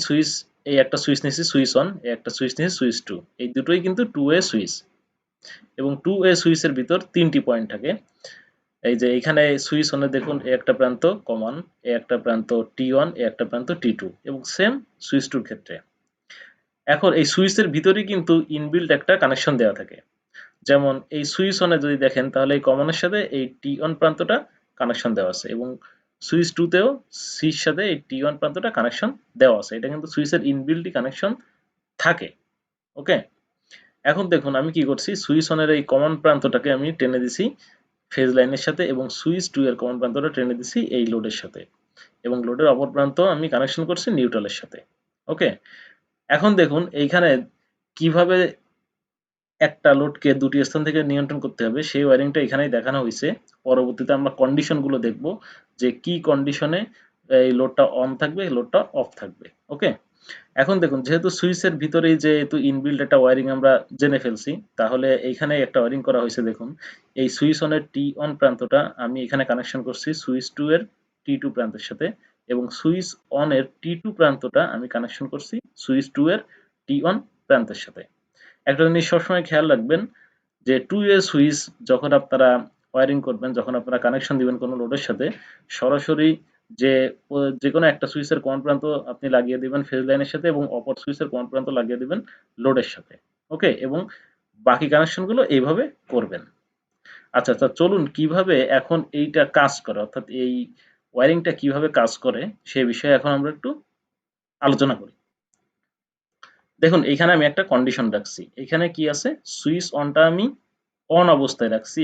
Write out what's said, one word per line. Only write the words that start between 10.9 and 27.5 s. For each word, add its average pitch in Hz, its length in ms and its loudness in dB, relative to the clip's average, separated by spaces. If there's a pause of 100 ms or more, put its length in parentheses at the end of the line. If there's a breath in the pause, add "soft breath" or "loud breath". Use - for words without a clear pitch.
কমন, 113 260 -4 (340)
এ - 100 -2
একটা 123 240 -2
প্রান্ত 113 260 -2 (280)
টি 131 160 -2
ওয়ান, 143 140 2 (120)
এ 123 100 -2
একটা 117 200 -4
প্রান্ত 123 200 -6 (140)
টি 117 160 2
টু, 95 80 -10 (220)
এবং 135 100 -10 (160)
সেম 208 180 2 (340)
সুইচ 135 240 0
টুর 120 160 -4
ক্ষেত্রে। - 280 -14 (1120 loud breath)
এখন 147 320 4
এই 151 140 4
সুইচের 196 420 2
ভিতরেই 190 360 2
কিন্তু 170 220 2 (240)
ইনবিল্ট 151 400 -2
একটা - 160 2 (100)
কানেকশন 135 380 0
দেওয়া 104 180 2
থাকে। 92 180 -18 (720 loud breath)
যেমন 143 260 4 (240)
এই 147 60 -4 (100)
সুইচ 190 260 0
ওয়ানে 170 240 2
যদি 147 220 0
দেখেন, 131 280 2
তাহলে 135 240 2
এই 139 100 -2
কমনের 143 340 2
সাথে 190 180 -2 (180)
এই 131 80 -2 (160)
টি 139 180 -6
ওয়ান 160 200 -4
প্রান্তটা 170 380 2 (420 soft breath)
কানেকশন 120 380 -2
দেওয়া - 160 0
আছে, - 120 -10 (100)
এবং 120 120 -8 (540 soft breath)
সুইচ 165 360 0
টুতেও 175 300 2 (480)
সির 156 300 -2